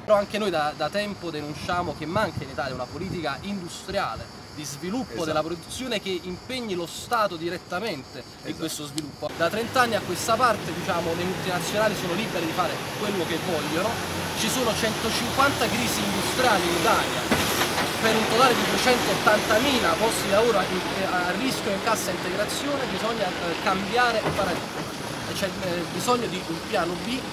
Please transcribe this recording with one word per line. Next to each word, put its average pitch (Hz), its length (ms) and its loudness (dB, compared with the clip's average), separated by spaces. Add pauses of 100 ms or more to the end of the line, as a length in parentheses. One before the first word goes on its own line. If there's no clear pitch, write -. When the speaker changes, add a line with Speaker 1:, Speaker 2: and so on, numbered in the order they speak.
Speaker 1:
Però 208 140 6
anche 202 200 0
noi 208 140 0
da, 151 260 0
da 151 120 -2
tempo 190 420 -4
denunciamo 156 640 -4
che 156 80 -6
manca 175 380 -2
in 135 60 -10
Italia 135 260 -4
una 127 100 -4
politica 151 560 -6
industriale 185 1000 -6 (120)
di 147 80 -8
sviluppo 170 480 -6
Speaker 2:
Esatto. 165 140 -2
Speaker 1:
della 156 180 2
produzione 175 560 -4
che 190 240 -4
impegni 202 520 -6
lo 170 120 -4
Stato 208 480 0
direttamente 170 840 -6
in 120 40 -12 (200)
Speaker 2:
Esatto. 151 140 -6
Speaker 1:
questo 156 280 -6
sviluppo. 147 520 -8
Da 165 120 4
trenta 226 320 2
anni 233 140 4
a 185 40 2
questa 180 360 0
parte, 214 380 2
diciamo, 165 400 0
le 170 120 -2
multinazionali 185 680 0
sono 170 200 -2
libere 180 320 -2
di 156 80 -2
fare 165 180 2 (260)
quello 196 300 0
che 165 180 0
vogliono, 160 440 0 (500)
ci 226 80 0
sono 233 260 2
centocinquanta 226 920 2
crisi 214 320 0
industriali 202 640 2
in 175 160 2
Italia, 196 420 2 (800)
per 220 140 4
un 220 140 2
totale 233 260 8
di 202 140 2
duecentottantamila 214 1200 4 (100)
posti 220 240 2
di 196 80 2
lavoro 220 260 6
a, 185 60 4
a 180 720 0
rischio 226 340 0
in 190 120 -2
cassa 208 280 2
integrazione, 208 760 -2
bisogna, 202 380 0
eh, 170 340 -2
cambiare 208 600 2 (140)
paradigma. - 680 -4 (240)
E - 60 -6
c'è, 196 140 -2
eh, 180 440 -4
bisogno 226 360 0
di 175 200 -4
un 160 100 -4 (120)
piano 180 240 0 (100)
B 247 160 -2 (140)